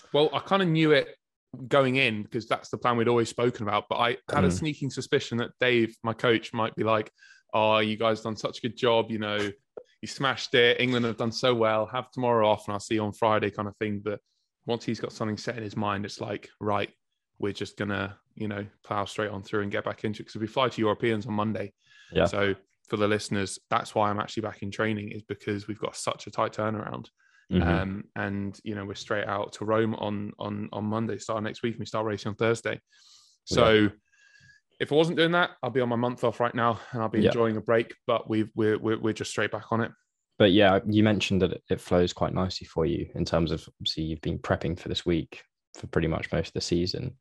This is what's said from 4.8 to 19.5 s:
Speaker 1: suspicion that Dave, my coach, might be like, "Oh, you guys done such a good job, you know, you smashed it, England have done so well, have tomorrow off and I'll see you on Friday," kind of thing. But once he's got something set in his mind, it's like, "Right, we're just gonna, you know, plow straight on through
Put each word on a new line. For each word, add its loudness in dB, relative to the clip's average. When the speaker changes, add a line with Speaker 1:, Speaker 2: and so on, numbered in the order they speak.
Speaker 1:
suspicion -2
that -4
Dave, 4
my -2
coach, 2
might -2
be -2
like, 0
"Oh, 4
you 0
guys 0
done -6
such -6
a -18
good -4
job, 2
you -4
know, -2
you -10
smashed -2
it, 6
England 2
have -2
done -2
so 2
well, 2
have -8
tomorrow 2
off 2
and -4
I'll -4
see -4
you 2
on -2
Friday," 2
kind -4
of -12
thing. -4
But -6
once -4
he's -4
got -8
something -4
set -8
in -8
his -8
mind, -2
it's -10
like, -8
"Right, -2
we're -2
just -10
gonna, -2
you -8
know, -6
plow -2
straight -4
on -8
through -4